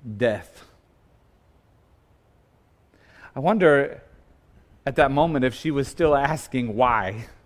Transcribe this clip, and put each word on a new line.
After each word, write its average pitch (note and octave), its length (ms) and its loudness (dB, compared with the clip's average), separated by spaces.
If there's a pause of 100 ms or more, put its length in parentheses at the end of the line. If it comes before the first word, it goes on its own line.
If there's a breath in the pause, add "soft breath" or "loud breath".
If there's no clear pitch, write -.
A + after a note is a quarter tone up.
(180)
death." G#2+ 480 -4 (2750 loud breath)
I C3 60 -8
wonder D#3 640 2 (840)
at C3+ 100 -6
that C#3+ 140 4
moment D3 340 0
if B2+ 100 0
she - 160 -6
was C#3 180 -2
still D#3 260 0
asking C#3 600 -4
why. A2 500 0 (200)